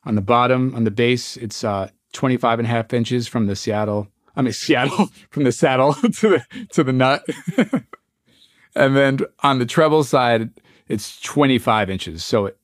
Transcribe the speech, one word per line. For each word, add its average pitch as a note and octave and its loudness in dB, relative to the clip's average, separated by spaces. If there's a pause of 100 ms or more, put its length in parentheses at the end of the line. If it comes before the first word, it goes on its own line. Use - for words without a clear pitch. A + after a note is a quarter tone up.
on A2 -4
the G#2 0
bottom, B2+ 2
on A#2 -2
the A2 0
bass, A#2+ -2
it's, A#2 -12
uh, G2 -4 (220)
twenty-five A#2+ 0
and A#2 -2
a A2+ -2
half A#2 -2
inches A#2+ -2
from A2+ -2
the G2 -2
Seattle, G#2 -4 (280)
I C#3+ -2
mean, A#2+ -2
<laughs> - -
Seattle, C#3 0 (220)
from D3 -4
the B2 2
saddle C3+ 2
<laughs> - -
to - 0
the, F#3+ 0 (280)
to E3 2
the C3 -2
nut. C3 2 (300)
<laughs> A#3 2 (1120)
And C3+ 4
then C3+ 2 (200)
on C3+ 2
the B2 0
treble D#3 2
side, A#2+ 2 (380)
it's - -8
twenty-five A#2+ 0
inches. F2 -8
So G#2 0
it, - -12